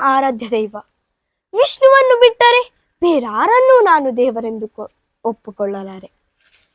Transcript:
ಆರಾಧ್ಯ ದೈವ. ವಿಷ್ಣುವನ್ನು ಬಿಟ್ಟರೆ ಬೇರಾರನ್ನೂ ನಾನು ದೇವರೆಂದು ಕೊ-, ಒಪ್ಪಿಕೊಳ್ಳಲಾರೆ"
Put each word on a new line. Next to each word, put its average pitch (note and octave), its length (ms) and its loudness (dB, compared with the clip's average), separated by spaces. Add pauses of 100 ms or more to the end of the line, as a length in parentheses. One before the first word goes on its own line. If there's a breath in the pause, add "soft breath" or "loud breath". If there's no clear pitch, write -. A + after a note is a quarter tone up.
ಆರಾಧ್ಯ C4+ 500 -2
ದೈವ. G#3+ 260 -6 (800)
ವಿಷ್ಣುವನ್ನು C5 640 2
ಬಿಟ್ಟರೆ A#4+ 520 2 (280)
ಬೇರಾರನ್ನೂ F4 800 2
ನಾನು D4 360 0
ದೇವರೆಂದು A3+ 520 -6
ಕೊ-, - 220 -18 (340)
ಒಪ್ಪಿಕೊಳ್ಳಲಾರೆ" G3 880 -10 (640)